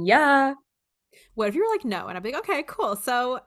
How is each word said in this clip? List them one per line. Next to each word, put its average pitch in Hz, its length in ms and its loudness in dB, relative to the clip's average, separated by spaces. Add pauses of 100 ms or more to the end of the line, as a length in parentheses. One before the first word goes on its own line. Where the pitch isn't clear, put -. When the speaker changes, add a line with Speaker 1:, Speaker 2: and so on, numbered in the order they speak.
Speaker 1:
yeah. 277 520 4 (800)
Speaker 2:
What 214 140 -2
if 208 60 -4
you 359 80 0
were 453 80 0
like, 427 140 -2
"No," 196 240 -6
and 180 80 -8
I'd 180 80 -12
be 233 80 -8
like, 440 160 -8
"Okay, 311 180 -2
cool. 208 300 -4
So 247 500 -2